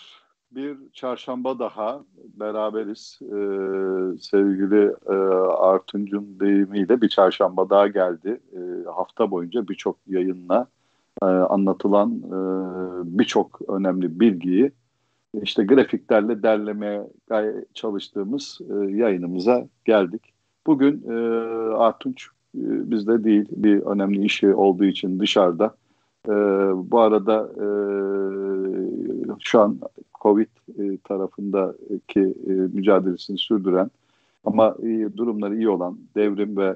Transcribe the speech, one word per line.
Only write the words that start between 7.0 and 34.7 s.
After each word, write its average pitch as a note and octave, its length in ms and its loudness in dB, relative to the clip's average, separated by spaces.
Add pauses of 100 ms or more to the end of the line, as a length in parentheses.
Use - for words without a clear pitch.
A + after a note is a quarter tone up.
bir G#2+ 80 2
çarşamba F#2+ 600 2
daha G2+ 180 6
geldi. F#2+ 520 -2 (160)
Ee, F2+ 340 -10
hafta F#2 420 -4
boyunca F#2 360 -4
birçok F#2+ 300 -6 (100)
yayınla, F#2 600 -2 (540)
e, G2 40 0
anlatılan, G2 840 2
e, G2+ 280 -8 (840)
birçok - 480 -2
önemli F#2 520 -2
bilgiyi G2 520 2 (680)
işte G#2 220 -2
grafiklerle A2+ 800 2
derlemeye G#2 640 -2 (200)
gay-, G#2+ 460 -4
çalıştığımız, G#2 840 -8 (100)
e, G2+ 220 -2
yayınımıza G2 760 0 (180)
geldik. F#2+ 360 2 (460)
Bugün, C#3+ 420 4
e, A#2 40 -4 (600)
Artunç, A#2 540 0 (280)
e, A2 360 -4
bizde A2 320 0
değil, G#2 280 4
bir G2+ 300 4
önemli G2+ 440 0
işi G2+ 280 4
olduğu G2 320 4
için F#2 340 -2
dışarıda. G2 560 2 (520)
E, G#2+ 60 -2 (580)
bu A#2 80 4
arada, A2 580 2
e, G#2 100 -4 (1700)
şu - 220 4
an G#2 180 2 (420)
covid, G#2+ 260 4 (300)
e, G2 200 -4
tarafındaki, F#2+ 1400 -4 (120)
e, F#2+ 40 -4
mücadelesini F#2+ 840 0
sürdüren F#2 540 0 (540)
ama A2 380 2